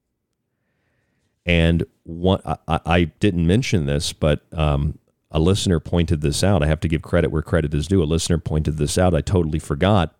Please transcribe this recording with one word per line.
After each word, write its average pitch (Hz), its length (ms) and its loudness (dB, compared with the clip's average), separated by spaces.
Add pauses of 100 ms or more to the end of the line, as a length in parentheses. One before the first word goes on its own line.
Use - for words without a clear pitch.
(1500)
And 85 360 4 (200)
one, 87 420 -2
I, 78 120 -4 (100)
I, 82 180 -2
I 87 200 2
didn't 85 420 0
mention 95 400 0
this, 71 260 -4
but, 73 280 0 (120)
um, 76 460 -2 (320)
a 78 80 0
listener 90 420 2
pointed 85 400 -2
this 73 240 0
out. 95 180 2
I 76 40 2
have 76 120 0
to 92 80 -2
give 78 140 -2
credit 82 280 0
where 78 120 -2
credit 78 320 -2
is 73 140 -2
due. 95 140 2
A 78 40 0
listener 82 320 0
pointed 78 400 -2
this 73 200 -2
out. 90 160 2
I 76 60 2
totally 78 400 0
forgot. 85 600 0